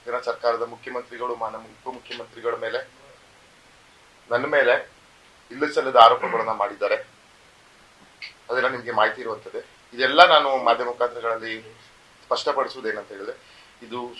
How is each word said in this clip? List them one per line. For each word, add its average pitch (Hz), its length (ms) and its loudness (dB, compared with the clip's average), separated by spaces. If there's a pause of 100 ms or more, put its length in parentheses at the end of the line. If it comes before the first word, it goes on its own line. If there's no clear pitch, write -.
ಕೇಂದ್ರ 123 160 -6
ಸರ್ಕಾರದ 117 420 -2
ಮುಖ್ಯಮಂತ್ರಿಗಳು, 120 760 -8
ಮಾನ್ಯ 113 220 -6
ಉಪಮುಖ್ಯಮಂತ್ರಿಗಳ 117 960 -10
ಮೇಲೆ, 117 360 -6 (1400)
ನನ್ನ 123 160 0
ಮೇಲೆ 139 440 2 (600)
ಇಲ್ಲ 143 220 -4
ಸಲ್ಲದ 131 240 0
ಆರೋಪಗಳನ್ನ 117 540 6
ಮಾಡಿದ್ದಾರೆ. 101 440 -2 (1600)
ಅದೆಲ್ಲ 127 180 0
ನಿಮ್ಗೆ 120 220 -8
ಮಾಹಿತಿ 110 300 0
ಇರುವಂತದ್ದೇ. 113 460 -10 (280)
ಇದೆಲ್ಲ 135 320 6
ನಾನು 139 380 6
ಮಾಧ್ಯಮ 120 220 4
ಮುಖಾಂತರಗಳಲ್ಲಿ 113 920 -4 (460)
ಸ್ಪಷ್ಟಪಡಿಸುವುದೇನಂತ 120 880 -4
ಹೇಳಿದ್ರೆ, 101 240 -12 (500)
ಇದು 120 340 -10